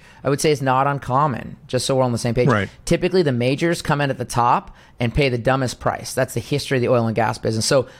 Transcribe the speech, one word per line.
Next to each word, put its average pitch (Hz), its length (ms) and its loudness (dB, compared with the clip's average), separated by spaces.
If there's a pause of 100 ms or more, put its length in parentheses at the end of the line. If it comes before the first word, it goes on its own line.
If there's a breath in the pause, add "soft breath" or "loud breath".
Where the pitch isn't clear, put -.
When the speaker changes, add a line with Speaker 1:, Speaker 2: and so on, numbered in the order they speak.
(240 loud breath)
Speaker 1:
I 139 80 0
would 143 100 -2
say 160 80 2
is 135 140 0
not 131 240 2
uncommon, 139 680 -2 (100)
just 123 180 -2
so 135 120 0
we're 131 40 4
on 127 100 2
the 117 60 -2
same 120 160 -2
page. - 140 2
Speaker 2:
Right. 104 220 2 (160 loud breath)
Speaker 1:
Typically, 170 360 2
the 147 100 0
majors 139 520 0
come 147 180 0
in 143 80 0
at 123 80 -4
the 123 80 -6
top 131 500 0 (240 loud breath)
and 117 140 -2
pay 143 160 2
the 123 80 0
dumbest 131 420 0
price. - 360 -4
That's 131 180 -2
the 123 60 -4
history 139 400 -2
of - 20 2
the 120 80 0
oil 120 160 2
and 113 100 -2
gas 113 220 0
business. 113 300 -2
So, 135 180 2 (140 loud breath)